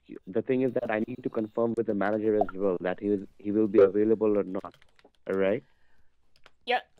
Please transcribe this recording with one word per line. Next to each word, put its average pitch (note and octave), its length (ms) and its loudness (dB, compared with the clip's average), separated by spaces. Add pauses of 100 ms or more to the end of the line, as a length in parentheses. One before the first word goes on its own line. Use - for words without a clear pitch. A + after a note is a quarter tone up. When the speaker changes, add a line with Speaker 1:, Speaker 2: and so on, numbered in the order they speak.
Speaker 1:
you. - 100 -18 (100)
The G2+ 140 -4
thing C3 200 0
is B2+ 120 0
that A#2+ 180 -4
I G#2+ 160 0
need B2 160 -12
to C3+ 60 -2
confirm A2+ 480 -2
with A2+ 100 -2
the A2 80 -2
manager G#2+ 400 0
as G#2+ 180 2
well F#2+ 280 0
that F#2 180 -4
he G#2 80 -4
is, G2+ 140 0 (180)
he G#2 120 -8
will G#2+ 160 2
be G2 120 4
available G#2 580 4
or G2 60 0
not. F#2 320 -10 (520)
All F#2+ 100 -2
right? G2 260 0 (1000)
Speaker 2:
Yep, A#3+ 180 0 (160)